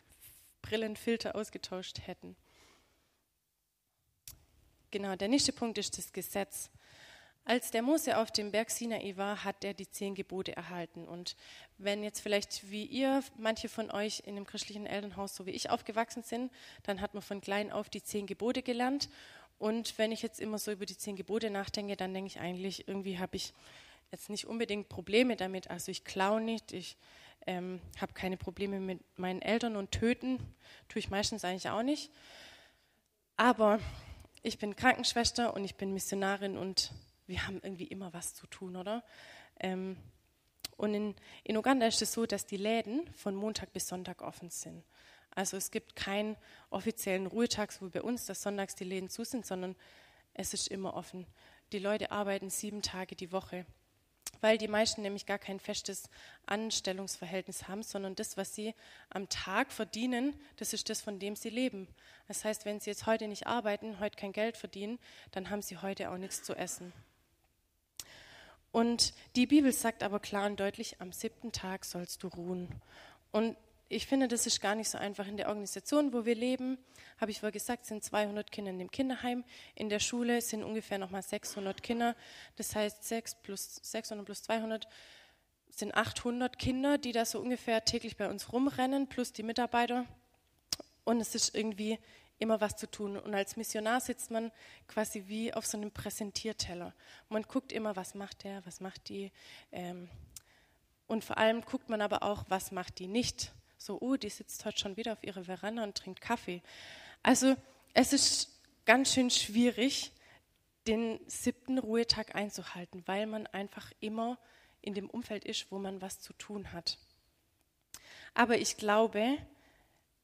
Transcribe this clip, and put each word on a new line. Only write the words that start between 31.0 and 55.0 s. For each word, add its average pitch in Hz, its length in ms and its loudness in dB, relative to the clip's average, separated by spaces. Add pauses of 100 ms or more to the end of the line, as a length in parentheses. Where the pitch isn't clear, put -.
meistens 202 360 0
eigentlich 180 240 -2
auch 190 120 0
nicht. 294 300 0 (1300)
Aber 220 420 8 (640)
ich 220 140 -2
bin 208 180 -4
Krankenschwester 233 800 4
und 202 100 -2
ich 190 120 -6
bin 196 180 -2
Missionarin 196 640 0
und - 340 -2 (360)
wir 180 180 -2
haben 190 160 -6
irgendwie 185 240 -8
immer 185 280 -8
was 170 200 -8
zu - 140 -18
tun, 185 300 -10
oder? 208 260 -4 (560)
Ähm, 185 380 -2 (800)
und 208 160 2
in, 208 220 0 (280)
in 220 140 0
Uganda 247 280 6
ist 226 160 4
es 214 120 0
so, 226 120 2
dass 202 200 -2
die 202 120 -4
Läden 226 560 0
von 196 220 -4
Montag 202 380 -4
bis - 140 -4
Sonntag 180 340 -6
offen - 280 -10
sind. 165 340 -10 (480)
Also 190 260 -2
es 190 140 -4
gibt - 240 -6
keinen 208 400 -2 (340)
offiziellen 190 580 0
Ruhetag, 214 440 2
so - 140 -10
wie 185 40 -8
bei 175 120 -2
uns, 240 240 -2
dass - 160 -8
sonntags 196 340 -2
die 190 100 -8
Läden 185 240 -4
zu - 140 -6
sind, 233 220 -4
sondern 185 300 -4 (580)
es - 200 -4
ist - 160 -2
immer 196 240 -4
offen. 180 340 -8 (460)
Die 208 60 -2
Leute 202 320 0
arbeiten 196 380 0
sieben 208 320 -4
Tage 185 340 -4
die 175 160 -10
Woche, 180 340 -4 (720)
weil 220 180 8
die 220 100 0
meisten 214 340 4